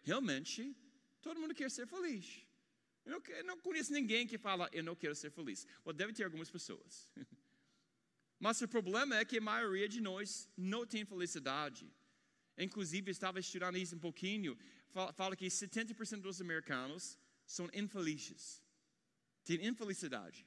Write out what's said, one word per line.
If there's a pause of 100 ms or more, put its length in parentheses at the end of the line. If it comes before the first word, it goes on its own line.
realmente, (460)
todo
mundo
quer
ser
feliz. (600)
Eu
não, (180)
eu
não
conheço
ninguém
que
fala,
"Eu
não
quero
ser
feliz." (160)
Ou
deve
ter
algumas
pessoas.
<laughs> (960)
Mas
o
problema
é
que
a
maioria
de
nós
não
tem
felicidade. (720)
Inclusive,
estava
estudando
isso
um
pouquinho, (320)
fala,
fala
que
setenta
por
cento
dos
americanos (280)
são
infelizes. (840)
Tem
infelicidade.